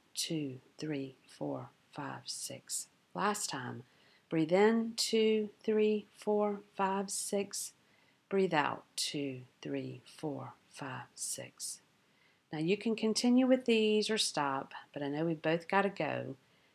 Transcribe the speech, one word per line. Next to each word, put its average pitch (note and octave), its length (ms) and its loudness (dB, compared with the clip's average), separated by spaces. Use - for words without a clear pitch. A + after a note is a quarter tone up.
two, C#3+ 420 -4
three, C#3 360 -6
four, C#3 420 -8
five, C3 340 -10
six. - 640 -10
Last G3+ 380 -2
time. B2 320 -8
Breathe D#3+ 220 2
in, A3+ 460 4
two, A3 540 2
three, G#3+ 440 2
four, G#3 440 0
five, G3 360 -2
six. - 600 -4
Breathe F#3+ 240 2
out, C#3 300 0
two, C3+ 460 -4
three, C3 440 -8
four, C3 480 -10
five, B2+ 380 -10
six. - 640 -10
Now D#3 60 -4
you F3 180 2
can A3+ 180 -2
continue A#3+ 520 4
with B3+ 180 4
these G#3+ 440 4
or A3 80 0
stop, C#3 560 -2
but C#3+ 80 -8
I C#3+ 80 -4
know D3+ 160 -2
we've E3 160 -2
both E3 260 0
gotta G3 220 2
go. C3 460 -4